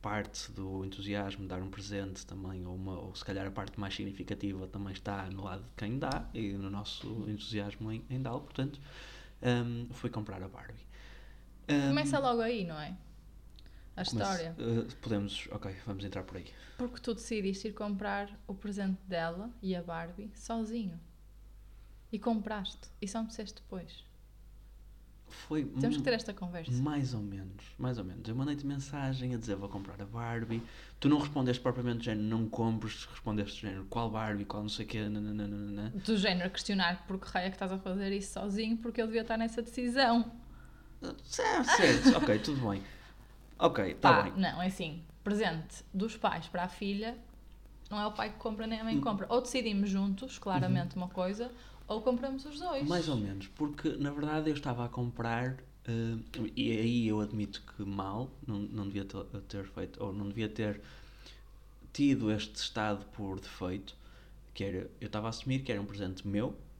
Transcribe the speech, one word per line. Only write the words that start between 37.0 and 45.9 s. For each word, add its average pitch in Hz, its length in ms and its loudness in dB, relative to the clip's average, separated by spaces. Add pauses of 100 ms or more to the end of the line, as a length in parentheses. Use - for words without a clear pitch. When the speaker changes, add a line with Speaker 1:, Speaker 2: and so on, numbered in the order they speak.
Speaker 2:
por 190 120 -2
que - 80 -10
raio 185 200 2
é - 20 2
que 190 60 -4
estás 185 160 -2
a 190 80 0
fazer 196 340 0
isso 196 200 -2
sozinho, 208 440 0
porque 233 240 0
ele 226 60 4
devia 226 160 2
estar 226 140 0
nessa 226 240 0
decisão. 240 720 6 (920)
Speaker 1:
Certo, 392 420 4
certo. 320 520 10
Ok, 107 220 6
tudo 127 300 2
bem. 98 120 0 (800)
Ok, - 360 6
tá - 180 10
Speaker 2:
Pá, 156 100 10
Speaker 1:
bem. - 140 0
Speaker 2:
não, 175 240 2
é 185 60 2
assim, 165 360 -4 (200)
presente 196 600 0 (100)